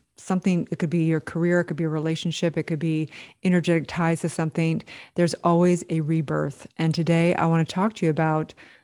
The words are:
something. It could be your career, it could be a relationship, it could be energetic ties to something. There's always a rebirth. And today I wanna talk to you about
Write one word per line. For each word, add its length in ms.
something. 540
It 80
could 120
be 140
your 160
career, 400
it 60
could 100
be 80
a 60
relationship, 680
it 80
could 140
be 300
energetic 420
ties 360
to 60
something. 540
There's 200
always 460
a 100
rebirth. 680
And 180
today 400
I 120
wanna 200
talk 280
to 120
you 40
about 440